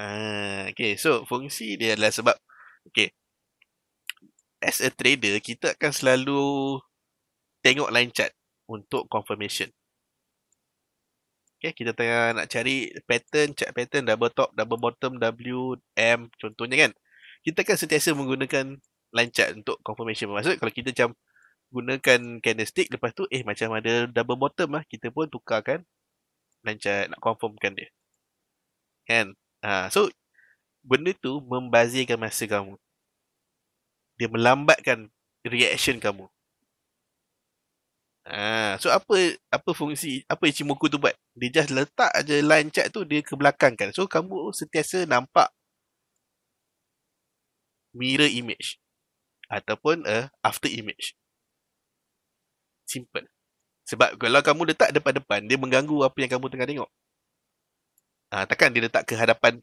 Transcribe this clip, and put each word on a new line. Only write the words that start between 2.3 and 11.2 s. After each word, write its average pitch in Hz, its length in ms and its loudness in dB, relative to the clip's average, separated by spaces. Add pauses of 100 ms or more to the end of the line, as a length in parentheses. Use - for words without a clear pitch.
okey, - 240 0 (1400)
as - 240 -2
a 127 80 0
trader, 117 480 0
kita 120 320 -4
akan 156 240 -2
selalu 131 480 2 (1200)
tengok 135 320 2
line 120 160 2
chart - 240 -2 (320)
untuk 110 400 -6
confirmation. 104 640 -6 (1900)